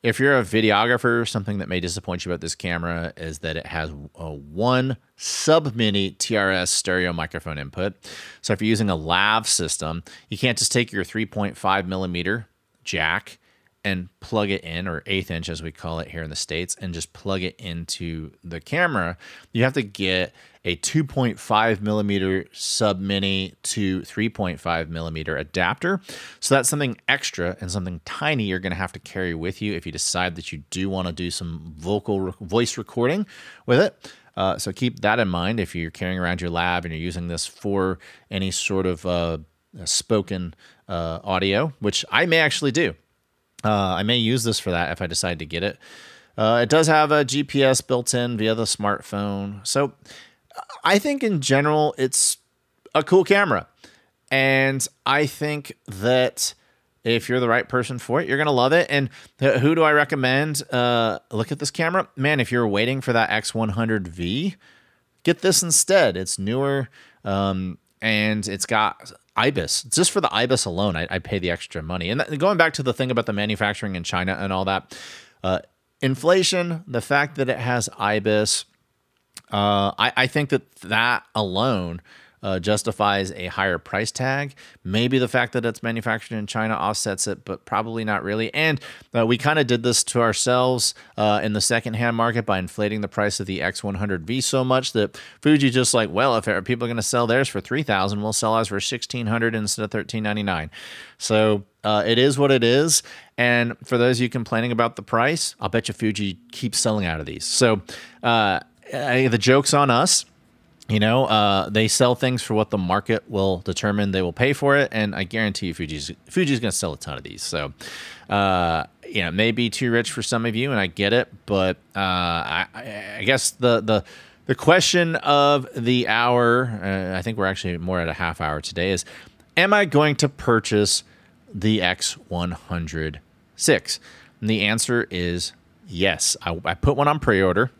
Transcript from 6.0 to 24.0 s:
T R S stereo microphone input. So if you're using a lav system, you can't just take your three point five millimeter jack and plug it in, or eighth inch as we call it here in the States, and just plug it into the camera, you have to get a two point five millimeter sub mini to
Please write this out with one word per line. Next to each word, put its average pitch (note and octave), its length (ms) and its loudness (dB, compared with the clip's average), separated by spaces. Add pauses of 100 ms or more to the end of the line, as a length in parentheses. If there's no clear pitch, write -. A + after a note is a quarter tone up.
T - 240 -4
R G2 160 2
S F2+ 180 0
stereo F#2 420 0
microphone D#2+ 460 -8
input. F2+ 360 -6 (460)
So - 120 -2
if G#2 100 0
you're G#2+ 60 0
using G#2+ 220 2
a F2+ 40 2
lav F#2+ 540 2
system, D#2+ 560 -4 (240)
you G#2 100 -8
can't B2 200 0
just - 120 0
take A#2+ 220 0
your G2 100 -4
three A2 240 -4
point G2+ 300 -6
five F#2+ 320 0
millimeter F#2 580 -4 (380)
jack E2 540 -4 (480)
and F#2 220 -4 (120)
plug G#2 300 -2
it G2 140 -4
in, E2+ 240 -6
or D#2+ 180 -6
eighth F#2+ 240 -4
inch E2+ 180 -6
as D#2+ 140 -8
we D#2+ 80 -10
call E2 300 -8
it - 80 -10
here D#2+ 160 -10
in D2+ 60 -10
the D2+ 60 -10
States, E2+ 440 -6
and F#2 120 -8
just E2 200 -10
plug F#2+ 300 -4
it F#2 160 -6
into E2 720 -10 (100)
the E2 180 -12
camera, B2+ 560 -2 (360)
you A#2 100 0
have C3 120 2
to C#3 80 0
get F#2 520 -2 (300)
a F2 100 -2
two D3+ 300 -2
point B2+ 340 -2
five A2 420 2
millimeter G2+ 720 0
sub - 460 -2
mini G2 640 -2
to F#2+ 400 -2